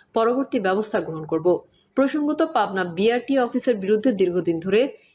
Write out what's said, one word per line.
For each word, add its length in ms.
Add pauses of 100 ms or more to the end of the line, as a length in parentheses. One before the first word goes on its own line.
(140)
পরবর্তী 460
ব্যবস্থা 420
গ্রহণ 240
করব। 380 (320)
প্রসঙ্গত, 460
পাবনা 420
বিআরটি 560
অফিসের 360
বিরুদ্ধে 360
দীর্ঘদিন 480
ধরে 380 (180)